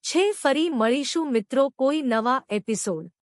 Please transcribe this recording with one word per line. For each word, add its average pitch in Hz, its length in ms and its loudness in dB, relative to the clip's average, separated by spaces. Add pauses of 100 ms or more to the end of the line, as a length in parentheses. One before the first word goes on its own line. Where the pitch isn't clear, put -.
છે. 349 200 0 (100)
ફરી 302 380 0
મળીશું 269 600 0
મિત્રો 247 400 0
કોઈ 285 320 0
નવા 233 320 0 (140)
એપિસોડ 196 580 -4 (180)